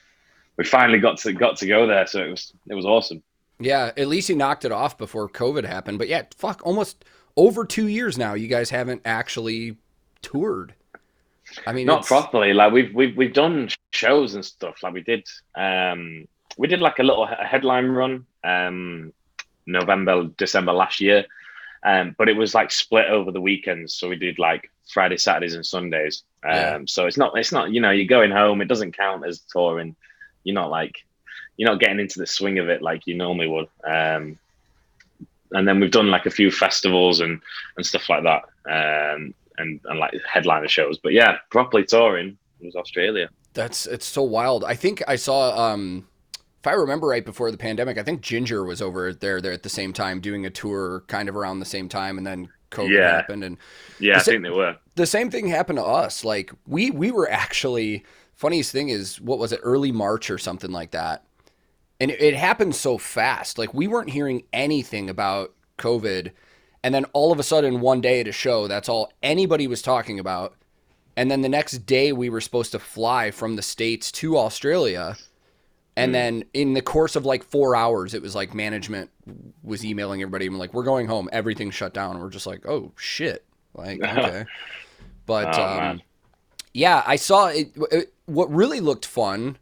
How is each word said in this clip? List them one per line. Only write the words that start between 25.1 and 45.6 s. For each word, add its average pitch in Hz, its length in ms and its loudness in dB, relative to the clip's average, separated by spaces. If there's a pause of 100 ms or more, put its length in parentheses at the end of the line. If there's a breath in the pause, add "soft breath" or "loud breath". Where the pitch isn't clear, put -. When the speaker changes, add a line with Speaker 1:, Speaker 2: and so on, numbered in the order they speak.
Speaker 1:
Saturdays 85 380 0
and 85 100 -10
Sundays. 80 580 -4 (200)
Speaker 2:
Yeah. 78 320 0
Speaker 1:
Um, 71 120 -10
so 92 180 0
it's 87 120 -2
not, 127 200 2
it's 113 140 -2
not, 101 200 -2
you 117 80 0
know, 107 120 4
you're 98 160 2
going 113 240 6
home. 104 300 4
It 95 60 -4
doesn't 107 300 -2
count 95 280 -2
as 85 140 -8
touring. 82 560 -2 (480 soft breath)
You're 95 120 -4
not, 85 140 -2
like, 78 360 -6 (500 loud breath)
you're 113 140 2
not 110 100 2
getting 104 200 4
into 95 200 -6
the 87 80 -8
swing 98 320 -2
of 85 100 0
it 82 120 0
like 80 260 -6
you 87 80 -4
normally 87 320 -2
would. 80 200 -4 (180)
Um, 78 520 -2 (1120)
and 95 160 2
then 98 120 6
we've 95 120 4
done, 107 200 6
like, 92 140 4
a 92 60 -2
few 98 200 4
festivals 90 680 4
and, 82 200 -4 (360 loud breath)
and 92 80 -4
stuff - 240 -2
like 80 140 2
that. 78 200 4 (260)
Um, 76 640 -2 (240)
and, 80 280 -6
and, 78 140 -4
like, 78 140 -2 (180)
headliner 80 360 2
shows. 76 320 0
But 78 140 0
yeah, 110 240 6 (120)
properly 120 340 4
touring 101 540 4 (240)
was 87 140 -14
Australia. 90 540 -2 (240)
Speaker 2:
That's, - 340 -6
it's 113 180 -8
so - 160 -4
wild. 117 420 0
I 120 120 -2
think 190 320 -2
I 135 80 0
saw, 131 420 2
um, 101 500 -2 (520)